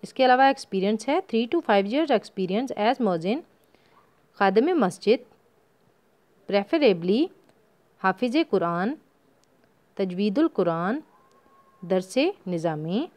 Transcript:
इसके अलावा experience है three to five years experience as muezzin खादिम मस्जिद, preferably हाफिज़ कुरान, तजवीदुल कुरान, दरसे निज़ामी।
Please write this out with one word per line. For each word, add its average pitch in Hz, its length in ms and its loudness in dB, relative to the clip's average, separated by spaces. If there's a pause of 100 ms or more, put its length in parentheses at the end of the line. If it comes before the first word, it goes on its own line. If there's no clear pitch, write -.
इसके - 200 -2
अलावा 254 260 6
experience 214 580 -2
है 311 200 0
three 233 260 -2
to 339 120 2
five 202 260 2
years 294 200 0
experience 202 600 -2 (140)
as 262 160 0
muezzin 196 420 -2 (960)
खादिम 208 380 2
मस्जिद, 226 480 0 (1200)
preferably 202 800 2 (760)
हाफिज़ 226 360 0 (140)
कुरान, 190 440 -2 (1000)
तजवीदुल 202 500 0
कुरान, 180 540 -2 (840)
दरसे 185 500 -2 (140)
निज़ामी। 170 680 -4